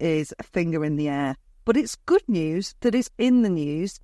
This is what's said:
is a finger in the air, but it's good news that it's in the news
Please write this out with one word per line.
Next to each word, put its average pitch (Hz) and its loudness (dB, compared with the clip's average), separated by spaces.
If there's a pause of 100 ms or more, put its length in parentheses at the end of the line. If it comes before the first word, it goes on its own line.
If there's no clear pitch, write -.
is 156 0
a - -12
finger 165 -2
in 151 -2
the 147 0
air, 139 -2 (280)
but 226 2
it's - -2 (100)
good 370 4
news 170 -2
that 233 2
it's 247 0
in 247 4
the 214 2
news 160 -2